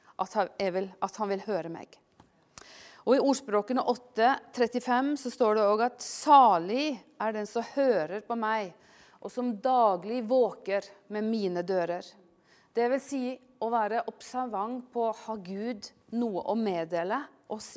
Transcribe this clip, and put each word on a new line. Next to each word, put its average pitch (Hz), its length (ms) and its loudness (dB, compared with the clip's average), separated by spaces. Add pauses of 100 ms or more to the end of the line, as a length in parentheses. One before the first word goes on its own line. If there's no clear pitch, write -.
(140)
at 190 240 -6
han, 185 100 0 (140)
jeg 180 160 -2
vil, 190 100 -4 (140)
at 190 160 -4
han 214 160 -4
vil 190 140 -6
høre 170 260 -4
meg. - 240 -18 (1040)
Og 240 140 4
i - 20 6
Ordspråkene 240 640 0
åtte 233 480 0 (240)
trettifem 247 640 0
så 240 160 -8
står 214 240 2
det 214 80 4
også 214 240 2
at 247 160 -12
«Salig 247 840 6 (300)
er 220 160 -4
den 208 160 -6
som 226 240 -4
hører 208 480 2
på 233 160 -6
meg, 220 320 -2 (540)
og - 80 -10
som 247 240 -2
daglig 220 600 2 (100)
våker 202 560 2 (240)
med 208 160 -4
mine 196 400 0
dører.» 175 400 -2 (720)
Det 240 160 2
vil 269 80 2
si 269 220 -6 (340)
å 226 160 -4
være 226 380 0
observant 247 840 -6
på, 233 140 0 (100)
har 220 240 -8
Gud 202 480 -8 (240)
noe 226 320 -2
å - 100 -2
meddele 180 680 -2 (260)
oss 214 280 -10